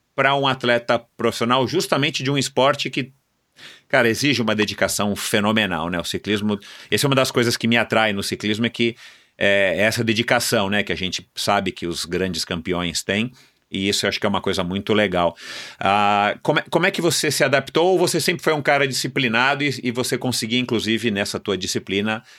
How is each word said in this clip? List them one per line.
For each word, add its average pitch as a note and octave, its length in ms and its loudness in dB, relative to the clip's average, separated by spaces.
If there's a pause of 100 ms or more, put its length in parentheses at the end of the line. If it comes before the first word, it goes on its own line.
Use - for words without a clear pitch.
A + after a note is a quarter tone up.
(140)
pra C#3 200 2
um C#3 120 0
atleta B2 520 0 (200)
profissional A#2 500 0
justamente D3+ 540 0
de C3+ 80 -2
um C#3+ 80 0
esporte C3+ 500 0
que, C#3 240 -6 (720)
cara, B2 220 4
exige B2 320 2
uma G#2+ 140 2
dedicação G#2 600 0
fenomenal, G2+ 760 0
né? F2 100 -2
O E2 40 -4
ciclismo, G#2 540 -2 (320)
essa G#2+ 160 2
é - 20 4
uma C3+ 60 2
das C3 160 2
coisas A#2+ 240 2
que - 140 -2
me A#2 80 4
atrai A2 380 2
no G2 80 -4
ciclismo, G#2 420 -4
é A2+ 60 0
que A#2 260 -2 (400)
é G2 420 2
essa A2 240 2
dedicação, A2 680 0
né? G#2 120 0
Que F#2 120 -4
a - 20 -6
gente F2+ 400 -6
sabe G2+ 360 0
que - 140 -8
os D#2+ 200 -6
grandes F2 360 -2
campeões F2 600 -4
têm. G#2+ 280 -2 (400)
E F#2+ 180 -2
isso G2+ 180 0
eu - 20 2
acho G2 100 -2
que - 60 -4
é G#2+ 40 2
uma F#2+ 120 0
coisa F#2+ 240 -2
muito G2 300 -2
legal. F2+ 420 2 (420)
Ah, G2+ 640 2
como D3+ 160 0
é, - 120 -2
como E3+ 160 2
é G3 40 2
que E3+ 120 -4
você D#3 280 0
se D3 140 0
adaptou C#3+ 440 2
ou F#3 100 4
você F3 200 2
sempre F3 240 -2
foi D#3+ 120 2
um D3 80 -2
cara C#3+ 260 2
disciplinado C3 760 0
e, C#3+ 80 0 (120)
e B2 80 -2
você B2 260 -2
conseguia, A#2 420 -2
inclusive, A2+ 520 0
nessa G2+ 280 -2
tua G2 180 -2
disciplina, G2+ 640 -4 (160)